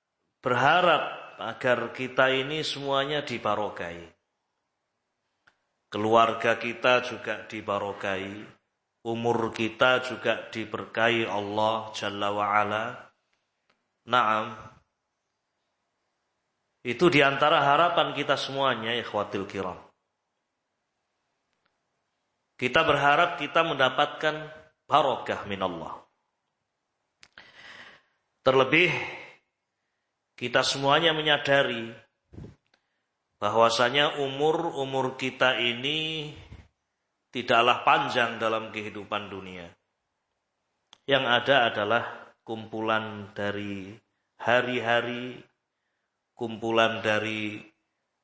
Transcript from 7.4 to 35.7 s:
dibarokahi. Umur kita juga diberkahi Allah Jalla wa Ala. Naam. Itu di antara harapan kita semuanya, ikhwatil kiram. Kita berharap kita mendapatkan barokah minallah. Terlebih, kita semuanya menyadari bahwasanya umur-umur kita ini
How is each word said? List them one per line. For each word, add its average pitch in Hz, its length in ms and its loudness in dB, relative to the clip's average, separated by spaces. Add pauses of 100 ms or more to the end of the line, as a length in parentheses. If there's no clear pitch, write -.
dibarokahi. 101 1120 -6 (440)
Umur 117 480 0
kita 120 560 0
juga 110 480 -4
diberkahi 113 720 -2
Allah 107 720 -2
Jalla 101 400 -4
wa 104 160 0
Ala. 104 320 2 (1300)
Naam. 113 400 4 (2250)
Itu 127 240 2
di 143 160 6
antara 147 400 4
harapan 151 480 4
kita 135 240 -2
semuanya, 131 640 -2
ikhwatil 101 480 -4
kiram. 92 320 -8 (2750)
Kita 131 240 2
berharap 147 560 2
kita 165 240 2
mendapatkan 151 880 0 (320)
barokah 120 640 0
minallah. 92 560 -6 (2500)
Terlebih, 135 480 4 (1400)
kita 123 240 0
semuanya 143 560 2
menyadari 139 720 0 (1500)
bahwasanya 120 800 2
umur-umur 135 960 -2
kita 127 400 0
ini 147 760 -4 (1000)